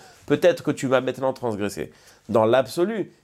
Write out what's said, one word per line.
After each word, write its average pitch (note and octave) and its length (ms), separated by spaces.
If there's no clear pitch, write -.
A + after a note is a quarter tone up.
Peut-être D#3 360
que - 80
tu C3+ 160
vas B2+ 140
maintenant C3 320
transgresser. » G#2 580
Dans A2 160
l'absolu, D#3+ 640